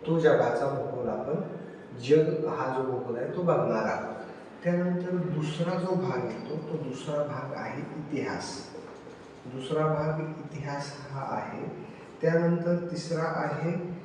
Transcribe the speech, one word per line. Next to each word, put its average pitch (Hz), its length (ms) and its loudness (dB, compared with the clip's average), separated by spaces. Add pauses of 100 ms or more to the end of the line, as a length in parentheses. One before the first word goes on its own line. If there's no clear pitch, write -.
तो 165 120 4
जगाचा - 500 6
भूगोल - 400 -2
आपण, - 340 -2 (640)
जग 156 400 6
हा 147 280 0
जो 131 140 0
भूगोल 120 280 -2
आहे, - 180 -2
तो 180 60 0
बघणार 117 420 4
आहोत. - 300 -2 (500)
त्यानंतर 180 520 2 (180)
दुसरा 165 440 0
जो 185 220 2
भाग - 240 0
येतो, - 320 -4 (120)
तो 151 160 -2
दुसरा 147 400 -2
भाग 135 320 -4
आहे - 240 -6 (180)
इतिहास. - 580 -4 (960)
दुसरा 156 340 2
भाग 156 340 2
इतिहास 143 720 -6 (180)
हा 135 160 -4 (100)
आहे. - 320 -6 (540)
त्यानंतर 170 680 4
तिसरा 160 460 -2
आहे 151 360 0 (320)